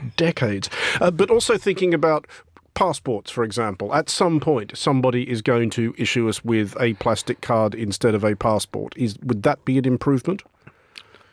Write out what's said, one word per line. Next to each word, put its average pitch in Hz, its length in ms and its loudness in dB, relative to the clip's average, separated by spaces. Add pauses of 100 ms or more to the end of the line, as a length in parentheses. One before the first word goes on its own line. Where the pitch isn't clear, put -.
(160)
decades. 123 540 -2 (320)
Uh, 180 100 4
but 180 180 0
also 226 280 4
thinking 180 360 0
about 156 320 2 (480)
passports, 139 560 -2
for 120 140 -2
example. 104 500 -4
At 151 160 0
some 170 300 2
point, 139 380 -2
somebody 127 520 0
is 113 120 -4
going 117 300 2
to 117 260 -2
issue 113 320 0
us - 160 -6
with 110 340 0
a 117 140 2
plastic - 480 -2
card 113 340 0
instead 110 400 0
of 104 80 0
a 107 100 2
passport. 104 640 -2
Is, 110 240 -2
would 120 240 -2
that 147 220 0
be 131 120 2
an 127 80 0
improvement? 135 560 0 (920)